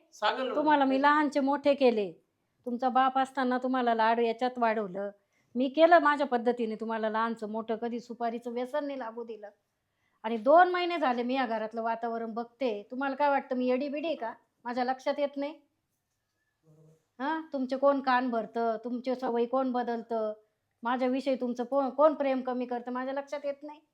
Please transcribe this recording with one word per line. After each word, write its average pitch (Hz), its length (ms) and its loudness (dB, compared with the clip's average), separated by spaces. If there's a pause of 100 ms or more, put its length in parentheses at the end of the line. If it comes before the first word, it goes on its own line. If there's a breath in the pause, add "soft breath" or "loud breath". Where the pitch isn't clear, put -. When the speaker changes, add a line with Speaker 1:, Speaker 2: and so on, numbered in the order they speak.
(140)
Speaker 1:
सांगेल 247 340 -2
ना. 226 80 -4
Speaker 2:
तुम्हाला 294 300 4
मी 269 160 2
लहानचे 294 380 4
मोठे 285 340 2
केले, 226 380 2 (540)
तुमचा 247 240 -2
बाप 262 300 2
असताना 262 380 0
तुम्हाला 254 360 0
लाड 226 260 2
याच्यात 233 380 0
वाढवलं, 208 540 -2 (440)
मी 254 140 0
केलं 330 300 8
माझ्या 294 280 2
पद्धतीने 240 480 -2
तुम्हाला 220 340 -4
लहानचं 220 400 -4
मोठं, 220 260 -6
कधी 233 240 -6
सुपारीचं 233 520 -8
व्यसन 254 340 -4
नाही 277 140 -8
लागू 233 240 -10
दिलं. 208 260 -14 (760)
आणि 226 140 -2
दोन 302 320 8
महिने 349 280 0
झाले 247 260 0
मी 247 120 -2
या 262 100 0
घरातलं 220 360 -4
वातावरण 226 520 -4
बघते, 226 580 -6
तुम्हाला 269 240 -4
काय 285 140 2
वाटतं 277 260 0
मी 247 100 0
येडी 254 240 0
बिडी 294 180 -6
आहे 311 80 -2
का? 233 180 -8 (300)
माझ्या 247 200 -4
लक्षात 254 340 -2
येत 285 200 -2
नाही? 294 220 -6 (1600)
हा, 311 200 -2 (120)
तुमचे 262 240 -2
कोण 277 240 4
कान 254 280 2
भरतं, 226 540 -2
तुमचे 247 320 -4
सवयी 240 300 -2
कोण 262 260 0
बदलतं, 233 640 -2 (500)
माझ्याविषयी 254 520 0
तुमचं 247 280 -4
पो-, 269 260 0
कोण 285 240 6
प्रेम 262 280 0
कमी 254 240 -4
करतं, 247 260 -6
माझ्या 254 220 -6
लक्षात 277 300 -8
येत 285 200 -8
नाही? 294 160 -16 (140)